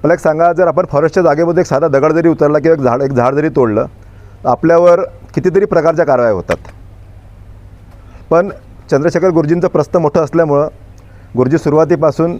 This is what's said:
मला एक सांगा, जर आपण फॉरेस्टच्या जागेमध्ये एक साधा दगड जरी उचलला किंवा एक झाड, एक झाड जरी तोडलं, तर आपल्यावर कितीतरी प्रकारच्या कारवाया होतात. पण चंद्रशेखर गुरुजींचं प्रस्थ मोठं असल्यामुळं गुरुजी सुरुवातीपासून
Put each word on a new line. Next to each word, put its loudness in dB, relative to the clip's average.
मला 2
एक -2
सांगा, 0
जर 2
आपण 0
फॉरेस्टच्या 0
जागेमध्ये 2
एक -2
साधा 0
दगड 2
जरी 0
उचलला 0
किंवा 2
एक -8
झाड, 0
एक -2
झाड 0
जरी -2
तोडलं, 0
तर -2
आपल्यावर 2
कितीतरी 0
प्रकारच्या 0
कारवाया 0
होतात. -4
पण 0
चंद्रशेखर 0
गुरुजींचं 0
प्रस्थ -2
मोठं 0
असल्यामुळं 0
गुरुजी 0
सुरुवातीपासून 0